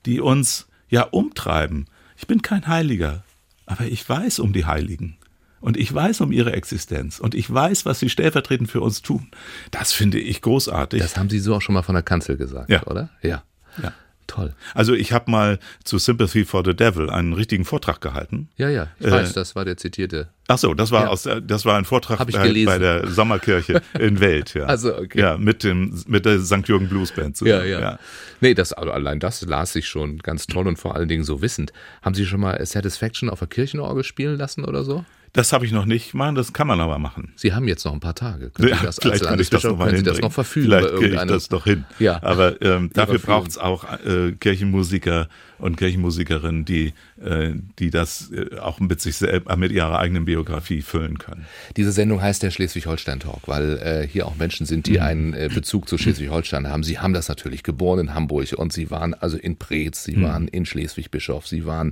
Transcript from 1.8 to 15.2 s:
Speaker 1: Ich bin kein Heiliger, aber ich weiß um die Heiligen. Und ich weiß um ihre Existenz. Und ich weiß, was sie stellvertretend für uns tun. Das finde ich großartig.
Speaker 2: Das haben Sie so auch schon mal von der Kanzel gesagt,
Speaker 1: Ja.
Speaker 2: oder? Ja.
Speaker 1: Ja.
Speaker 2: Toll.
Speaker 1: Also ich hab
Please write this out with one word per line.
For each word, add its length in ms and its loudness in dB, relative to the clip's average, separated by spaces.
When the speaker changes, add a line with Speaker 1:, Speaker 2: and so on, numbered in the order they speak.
Speaker 1:
Ich 100 -18
bin 160 4
kein 240 -2
Heiliger, 560 0
aber 180 -4
ich 240 -6
weiß 320 0
um 120 2
die 140 2
Heiligen. 500 -2
Und 160 0
ich 160 -2
weiß 300 0
um 100 0
ihre 200 2
Existenz. 640 -6
Und 160 -2
ich 180 -4
weiß, 340 0
was 140 0
sie 100 0
stellvertretend 600 0
für 100 -2
uns 220 -2
tun. 260 -4
Das 220 -2
finde 260 4
ich 240 -4
großartig. 580 2
Speaker 2:
Das 160 0
haben 140 0
Sie 80 0
so 180 2
auch 60 0
schon 120 2
mal 80 4
von 120 0
der 80 4
Kanzel 340 0
gesagt, 340 -6
Speaker 1:
Ja. 140 4
Speaker 2:
oder? 240 -6
Ja. 200 -2
Speaker 1:
Ja. 100 -6
Speaker 2:
Toll. 260 -6
Speaker 1:
Also 180 4
ich 200 0
hab 160 0